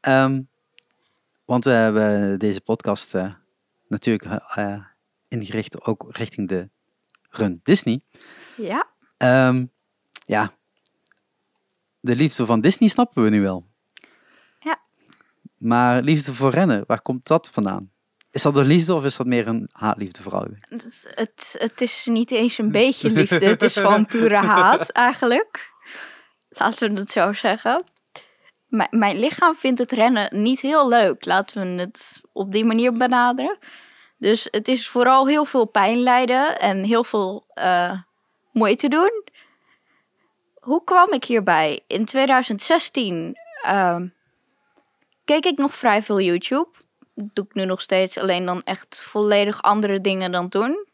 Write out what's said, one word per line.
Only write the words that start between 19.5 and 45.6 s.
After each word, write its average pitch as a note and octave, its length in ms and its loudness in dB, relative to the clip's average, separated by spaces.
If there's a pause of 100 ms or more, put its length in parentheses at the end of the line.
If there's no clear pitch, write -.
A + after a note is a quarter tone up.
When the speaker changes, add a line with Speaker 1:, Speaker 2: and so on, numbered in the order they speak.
Speaker 1:
haatliefde G#2 500 -6
voor F#2+ 100 -12
ouder? G2 280 -6
Speaker 2:
Het, - 540 -18
het, - 440 -8
het - 220 -6
is - 260 -4
niet A#3 240 -2
eens A#3 280 0
een G#3+ 120 0
beetje A3 400 2
liefde. F3+ 340 2
Het G#3+ 180 4
is A3+ 120 2
gewoon G#3 360 4
Speaker 1:
<laughs> - 60 -12
Speaker 2:
pure A3+ 200 4
haat, F#3 540 4
eigenlijk. B3 840 0 (760)
Laten A3 460 -2
we G3 60 -4
het G3+ 100 -8
zo G3 220 2
zeggen. A3+ 500 -2 (840)
M-, G#3+ 180 0 (120)
mijn G3+ 200 2
lichaam D#4+ 360 2
vindt C4 240 -2
het B3 140 -2
rennen G#3+ 500 2
niet B3+ 180 0
heel C#4+ 280 2
leuk. A3+ 360 2
Laten F#3 520 -2
we F3+ 40 -4
het - 400 -12 (120)
op G3 200 -8
die G#3+ 120 0
manier A#3 280 2
benaderen. B3 680 0 (600)
Dus A3 320 0
het G#3+ 180 -4
is B3+ 200 -2
vooral C4 400 4
heel D4+ 160 2
veel B3+ 200 0
pijn G#3+ 340 0
lijden B3+ 600 2
en G3 240 -2
heel A#3 200 0
veel, G3+ 440 -4
eh, F3+ 440 0 (600)
moeite A3 360 2
doen. G4 340 2 (1400)
Hoe D#4 240 -2
kwam F4+ 280 4
ik B3+ 120 -2
hierbij? F3 600 0
In G#3+ 180 -2
tweeduizend B3+ 580 0
zestien, G3 720 -2 (260)
ehm, F3+ 460 0 (1160)
keek D4 200 0
ik F4 140 0
nog C#4 160 0